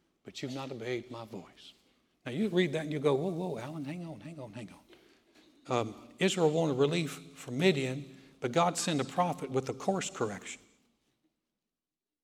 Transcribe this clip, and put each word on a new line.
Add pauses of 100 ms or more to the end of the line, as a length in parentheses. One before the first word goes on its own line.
(240)
but
you've
not
obeyed
my
voice.'" (500)
Now
you
read
that
and
you
go,
"Whoa,
whoa,
Alan,
hang
on,
hang
on,
hang
on."
Um, (240)
Israel
wanted
relief (140)
from
Midian, (240)
but
God
sent
a
prophet
with
a
course
correction. (1600)